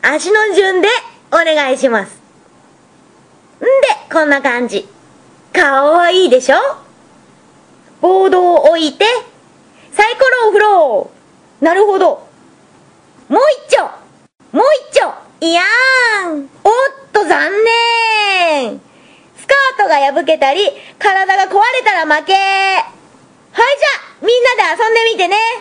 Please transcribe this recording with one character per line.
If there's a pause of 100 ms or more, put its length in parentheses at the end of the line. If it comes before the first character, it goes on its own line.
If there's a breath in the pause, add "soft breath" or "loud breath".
足
の
順
で (420)
お
願
い
し
ま
す。 (1500)
ん
で、 (440)
こ
ん
な
感
じ。 (640)
か
わ
い
い
で
し
ょ？ (1400)
ボ
ー
ド
を
置
い
て、 (880 soft breath)
サ
イ
コ (180)
ロ
を
振
ろ (500)
う。
な
る
ほ
ど。 (1000)
も
う (260)
一
丁。 (680)
も
う (260)
一
丁。 (280)
い
や (640)
ー
ん。 (140)
お
っ (400)
と、
残
念。 (580 soft breath)
ス
カ (200)
ー
ト
が (180)
破
け
た
り、 (300 loud breath)
体
が
壊 (140)
れ
た
ら
負
け。
は
い、
じ (320)
ゃ
あ、
み
ん
な
で
遊
ん
で
み
て
ね。 (260)